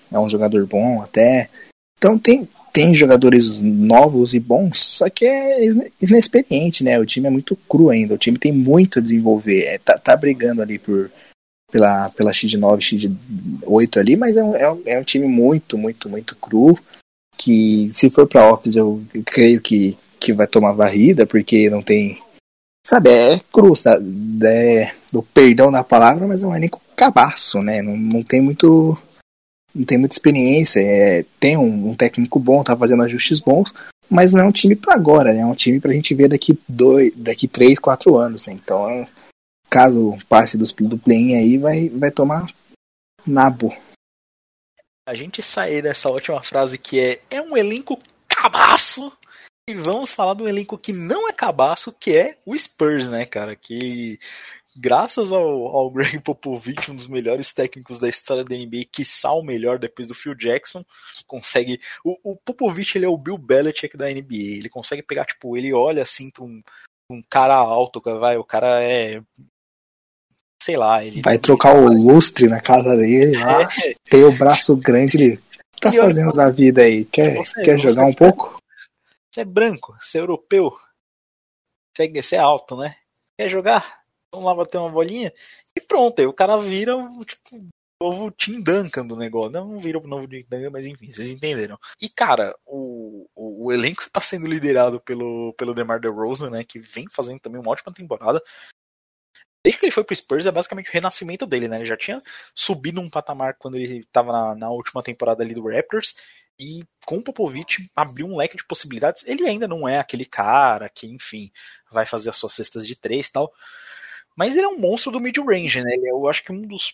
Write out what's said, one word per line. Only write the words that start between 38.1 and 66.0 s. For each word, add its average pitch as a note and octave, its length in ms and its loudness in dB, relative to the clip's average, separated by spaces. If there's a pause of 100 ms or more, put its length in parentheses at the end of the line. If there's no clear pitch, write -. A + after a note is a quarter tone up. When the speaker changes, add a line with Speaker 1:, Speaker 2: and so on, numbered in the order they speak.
Speaker 1:
anos, A#2 300 -2
né? G2 80 -14
Então, G#2 520 -6 (640)
caso A#2 480 4 (100)
passe A2 300 2
dos, A2 160 -2
do A2 240 -4
play-in A#2+ 380 2
aí, A#2+ 240 2
vai, D#3 320 -2
vai C#3 200 -2
tomar D3+ 360 -2 (800)
nabo. C3 500 0 (1300)
Speaker 2:
A B2 60 -10
gente D3+ 280 -14
sair D#3+ 400 -6
dessa D3 260 -6
última C3 340 -6
frase C3 360 -4
que - 200 -6
é, B2+ 220 -2 (100)
"É C#4 100 -10
um D#4 160 -8
elenco A3+ 420 -4 (280)
cabaço", - 840 0 (560)
e A3+ 60 -12
vamos G3 360 -8
falar F#3+ 240 -4
do G#3+ 140 -8
elenco G3+ 280 -8
que - 160 -14
não F#3+ 360 -6
é G#4+ 40 -8
cabaço, D#3+ 600 -4
que - 240 -2
é G#3 280 0
o B3 140 -10
Spurs, D3 500 -4
né, A#2+ 160 -8
cara? G#2+ 300 -12
Que A#2+ 640 -12 (600)
graças F3+ 540 -4
ao, D3 360 -4
ao C3 220 -4
Greg C3+ 300 -6
Popovich, C3 720 -12
um C3+ 60 -18
dos B2 100 -18
melhores B2+ 480 -2
técnicos B2+ 440 -8
da A#2+ 100 -4
história C3 360 -6
da B2+ 100 -10
N B2 120 -14
B A#2 140 -12
A, A#2+ 40 -12
quiçá - 480 -8
o D#3+ 100 -4
melhor B2 360 -6
depois A#2+ 300 -14
do A#2+ 60 -16
Phil D3 200 -14
Jackson, C#3 500 -8 (300)
que - 100 -20
consegue, B2 560 -8 (240)
o, E4 280 -10
o F#3 40 -16
Popovich, G3+ 640 -8
ele F#3 80 -2
é - 20 -2
o E3+ 80 -2
Bill E3 220 -12
Belichick D3 580 -4
da C#3 140 -10
N C3+ 100 -12
B C3+ 160 -14
A, G2+ 220 -10
ele G#2+ 100 -16
consegue C#3+ 340 -12
pegar, C#3+ 220 -10
tipo, A#2+ 320 -12
ele C3 160 -6
olha C#3 300 0